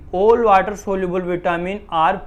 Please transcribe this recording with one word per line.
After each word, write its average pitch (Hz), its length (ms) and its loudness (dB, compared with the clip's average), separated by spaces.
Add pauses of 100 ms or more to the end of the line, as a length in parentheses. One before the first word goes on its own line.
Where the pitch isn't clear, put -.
(160)
all 226 300 4
water 196 300 4
soluble 190 480 -4
vitamin 175 540 -4 (160)
are 165 220 2 (120)